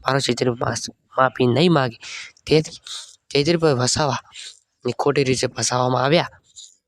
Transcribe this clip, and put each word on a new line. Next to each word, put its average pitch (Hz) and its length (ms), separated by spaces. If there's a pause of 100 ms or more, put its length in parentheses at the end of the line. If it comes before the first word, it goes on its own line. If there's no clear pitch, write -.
મારો 131 180
ચૈત્ર 123 340
માસ-, 117 380 (280)
માફી 131 280
નહીં 147 260
માગે, 131 240 (500)
તેથી 156 260 (580)
ચૈત્રભાઈ 160 420
વસાવાને - 1200
ખોટી 143 320
રીતે 127 220
ફસાવવામાં 123 580
આવ્યા 147 240 (600)